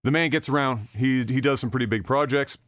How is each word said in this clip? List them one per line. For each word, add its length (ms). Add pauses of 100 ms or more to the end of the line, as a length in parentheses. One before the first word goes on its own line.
the 60
man 180
gets 180
around. 480
He, 300
he 160
does 180
some 120
pretty 160
big 180
projects. 520 (100)